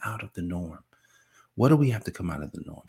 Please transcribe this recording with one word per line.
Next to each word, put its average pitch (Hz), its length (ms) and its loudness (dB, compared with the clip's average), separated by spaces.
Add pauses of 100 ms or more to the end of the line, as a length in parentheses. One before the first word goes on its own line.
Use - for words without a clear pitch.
out 110 180 -6
of 101 120 -12
the 90 80 -8
norm. 87 420 -6 (720)
What 127 160 6
do 156 60 8
we 143 120 6
have 110 160 -2
to - 60 -6
come - 180 -6
out 76 140 -4
of 71 100 -10
the - 140 -10
norm? - 220 -16